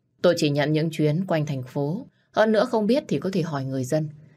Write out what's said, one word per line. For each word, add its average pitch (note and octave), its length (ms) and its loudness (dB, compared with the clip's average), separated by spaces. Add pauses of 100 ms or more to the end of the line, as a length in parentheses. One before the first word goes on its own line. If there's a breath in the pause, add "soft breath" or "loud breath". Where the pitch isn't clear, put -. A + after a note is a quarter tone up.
(220)
"Tôi F3 140 6
chỉ D#3 140 2
nhận D3 220 0
những D#3 180 0
chuyến D#3 360 0
quanh D#3 200 0
thành C#3 160 -6
phố, D3 440 -6 (260 soft breath)
hơn A3 200 4
nữa G#3+ 120 4
không A3+ 220 0
biết C4+ 220 2
thì D#3 100 0
có F#3 140 -4
thể D#3+ 100 0
hỏi C#3+ 220 -4
người C3 200 -4
dân. D#3 240 -2 (280 loud breath)